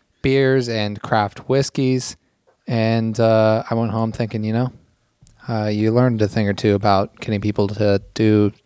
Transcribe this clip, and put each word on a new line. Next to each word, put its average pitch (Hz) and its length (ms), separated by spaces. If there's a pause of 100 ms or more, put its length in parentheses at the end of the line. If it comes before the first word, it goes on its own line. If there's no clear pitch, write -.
(240)
beers 135 460
and 104 320
craft - 480
whiskeys. 131 680 (500)
And, 113 520
uh, 110 500
I - 60
went 117 160
home 113 200
thinking, 107 320
you 110 100
know, 127 180 (760)
uh, 110 160
you 107 260
learned 120 300
a 104 60
thing 104 200
or 101 60
two 101 220
about 101 440
getting 107 220
people 104 280
to 101 300 (140)
do 107 380 (140)